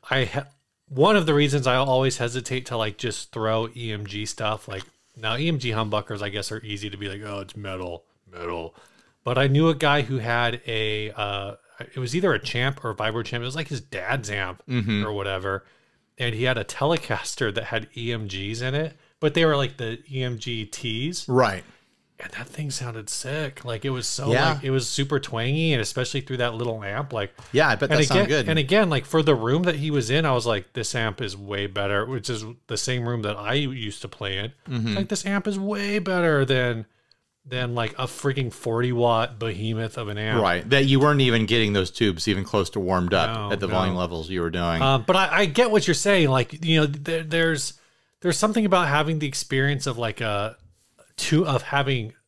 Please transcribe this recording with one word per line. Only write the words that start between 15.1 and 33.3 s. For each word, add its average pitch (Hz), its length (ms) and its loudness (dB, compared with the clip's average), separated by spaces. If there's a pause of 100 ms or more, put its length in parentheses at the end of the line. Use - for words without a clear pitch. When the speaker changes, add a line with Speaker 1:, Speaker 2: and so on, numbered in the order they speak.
Speaker 1:
whatever. 98 500 -4 (540)
And 120 160 -2
he 110 100 -2
had 127 140 2
a 104 60 -2
Telecaster - 920 -2
that 110 100 -4
had 110 320 -6
E 117 160 -6
M 110 160 -6
Gs 98 320 -6
in 127 140 -4
it, 151 220 -4 (220)
but 151 160 0
they 165 120 4
were, 151 100 4
like, 139 220 -2
the 117 200 -6 (120)
E 131 120 -4
M 123 160 -4
G 110 280 -6
Ts. 123 600 -6
Speaker 2:
Right. 120 360 4 (560)
Speaker 1:
And - 120 -14
that 120 140 -12
thing 151 240 -8
sounded 113 400 -8
sick. 143 540 -8
Like, 113 200 -6
it 139 60 0
was 127 160 -2
so, - 260 -2
Speaker 2:
Yeah. 147 200 6
Speaker 1:
like, 143 100 -4
it 135 80 -2
was 131 180 2
super 139 300 0
twangy, 139 540 0
and 123 100 2
especially 127 380 -4
through 131 160 -6
that 120 180 0
little 113 300 -4
amp, 123 280 -6
like, 104 220 -4 (160)
Speaker 2:
Yeah, 151 200 6
I 117 40 6
bet 127 160 0
Speaker 1:
and 147 80 4
Speaker 2:
that 151 60 6
sounded 170 220 6
Speaker 1:
again, 147 180 4
Speaker 2:
good. - 40 -2
Speaker 1:
and 160 120 2
again, 180 300 4
like, 139 160 0
for 160 180 2
the 147 100 6
room 127 300 2
that 175 120 2
he 151 140 -2
was 135 200 0
in, 156 140 2
I 151 80 2
was 120 140 0
like, 104 280 -2
"This 117 200 -4
amp 113 260 -2
is 98 160 -6
way 101 300 -4
better," 101 400 0
which 127 240 -6
is 110 140 -6 (240)
the 113 80 -4
same 123 320 -2
room 120 140 -2
that 104 140 -2